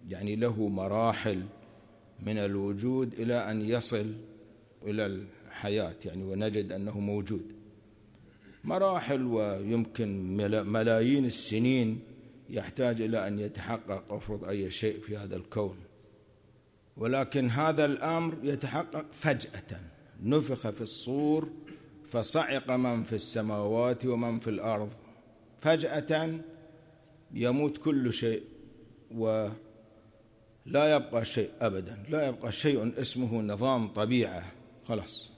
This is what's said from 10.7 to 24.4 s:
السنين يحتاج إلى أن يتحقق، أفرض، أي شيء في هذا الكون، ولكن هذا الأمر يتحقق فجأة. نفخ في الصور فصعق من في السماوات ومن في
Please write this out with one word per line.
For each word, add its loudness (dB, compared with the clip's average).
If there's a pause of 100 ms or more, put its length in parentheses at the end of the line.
السنين 2 (500)
يحتاج 0
إلى 0
أن -2
يتحقق، -6
أفرض، -6
أي -2
شيء -2
في -8
هذا -6
الكون، -4 (1200)
ولكن 2
هذا 4
الأمر 0
يتحقق -2
فجأة. -2 (420)
نفخ 2
في -10
الصور 0 (640)
فصعق 0
من 2
في -4
السماوات 0
ومن 0
في -4